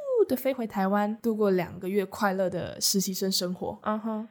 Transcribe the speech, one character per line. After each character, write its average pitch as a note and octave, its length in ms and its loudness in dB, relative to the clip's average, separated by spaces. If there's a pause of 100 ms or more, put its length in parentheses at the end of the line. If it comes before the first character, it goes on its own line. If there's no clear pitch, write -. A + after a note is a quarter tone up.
(280)
的 B3+ 80 0
飞 C4+ 180 0
回 A#3 140 -6
台 F#3+ 220 0
湾， G#3 320 2
度 A3+ 120 0
过 G#3+ 180 4
两 F3 280 0
个 F3+ 80 -6
月 G3 180 2
快 G3 280 0
乐 F#3+ 160 2
的 F3 320 -6
实 - 180 2
习 F#3+ 140 -2
生 F#3+ 180 -2
生 F3+ 220 0
活。 - 300 -6
嗯 G#3+ 160 0
哼。 A3 320 -4